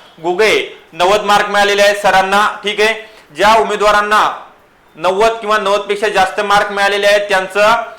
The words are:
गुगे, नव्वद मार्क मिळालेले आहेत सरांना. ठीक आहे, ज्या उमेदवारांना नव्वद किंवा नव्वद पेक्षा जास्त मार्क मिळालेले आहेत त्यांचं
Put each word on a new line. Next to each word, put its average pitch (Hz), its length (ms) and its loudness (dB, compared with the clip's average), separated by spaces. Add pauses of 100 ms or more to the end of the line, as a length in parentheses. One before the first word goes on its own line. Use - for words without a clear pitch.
(220)
गुगे, 180 560 -2 (140)
नव्वद 180 280 0
मार्क 202 280 0
मिळालेले 202 340 0
आहेत 202 140 2
सरांना. 196 680 0
ठीक 202 160 -4
आहे, 214 280 -2 (280)
ज्या 208 180 4
उमेदवारांना 208 920 0 (500)
नव्वद 190 360 0
किंवा 214 280 -2
नव्वद 202 220 -2
पेक्षा 202 280 -4
जास्त 190 320 -2
मार्क 208 320 0
मिळालेले 202 340 0
आहेत 202 140 2
त्यांचं 202 540 0 (240)